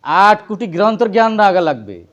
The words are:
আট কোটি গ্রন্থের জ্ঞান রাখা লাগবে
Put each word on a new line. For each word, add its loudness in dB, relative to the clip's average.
আট 2
কোটি -8
গ্রন্থের -2
জ্ঞান 0
রাখা 2
লাগবে -6